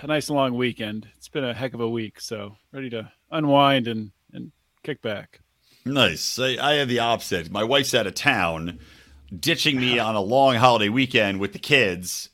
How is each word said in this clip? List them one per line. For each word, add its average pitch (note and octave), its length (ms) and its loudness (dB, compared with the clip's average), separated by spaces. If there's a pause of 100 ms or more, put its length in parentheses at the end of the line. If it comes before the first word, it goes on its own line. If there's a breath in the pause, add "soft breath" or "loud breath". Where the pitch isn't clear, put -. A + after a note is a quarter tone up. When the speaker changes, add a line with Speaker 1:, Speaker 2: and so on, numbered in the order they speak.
Speaker 1:
a C#3+ 60 -14
nice - 220 -2
long C3+ 240 2
weekend. A2 540 -4 (100)
It's - 120 -20
been D3 140 -6
a B2 100 -4
heck B2 200 -6
of A#2+ 80 -8
a A2+ 80 0
week, A2+ 320 -6
so G#2 340 -12 (160)
ready C3+ 200 -12
to A2 200 -10 (200)
unwind C#3 560 4
and, A2 240 -6 (220)
and - 180 -14 (320)
kick C#3 180 -10
back. G#2 380 -8 (440)
Speaker 2:
Nice. A#2 560 0
I, B2+ 220 -2
I C#3+ 140 2
have C#3+ 140 0
the A#2+ 100 0
opposite. G#2+ 520 -2
My G2+ 120 -2
wife's C3 320 2
out A2 100 2
of F2+ 80 -6
town, E2+ 680 -2 (600 soft breath)
ditching D3+ 400 0
me B2 200 0
Speaker 1:
<laughs> - 0 -
Speaker 2:
on A2 160 0
a G#2 60 0
long C3 340 4
holiday A2+ 340 6
weekend A2 500 2
with G2 140 -4
the - 60 -12
kids, F#2+ 760 0